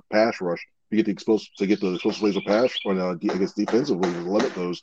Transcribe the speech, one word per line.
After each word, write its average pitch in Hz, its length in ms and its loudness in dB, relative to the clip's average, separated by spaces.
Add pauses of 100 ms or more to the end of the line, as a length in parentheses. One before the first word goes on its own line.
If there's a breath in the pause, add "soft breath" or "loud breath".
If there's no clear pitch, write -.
(120)
pass 110 300 2
rush, 87 180 -4 (300)
you 107 80 -2
get 110 80 4
the 104 80 -2
explosive, 107 340 0 (100)
to 101 80 0
get 98 140 2
the 95 140 -2
explosive 92 260 -2
plays 101 160 0
of 98 80 -4
pass 107 260 2 (160)
on, 98 140 0
uh, 90 160 -2
de-, 101 140 -2
against 185 260 -2
defensively, 104 560 0
to 87 80 -6
limit 98 360 0
those, 87 280 -4